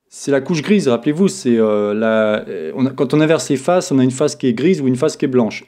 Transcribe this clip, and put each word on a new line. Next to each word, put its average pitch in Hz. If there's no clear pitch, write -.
c'est -
la 135
couche 156
grise, 170
rappelez-vous, 151
c'est, 123
euh, 104
la, 110
euh, 80
on 127
a, 135
quand 131
on 151
inverse 156
les 143
faces, 175
on 135
a 127
une 131
face 143
qui 135
est 120
grise 151
ou 135
une 127
face 151
qui -
est 139
blanche. 120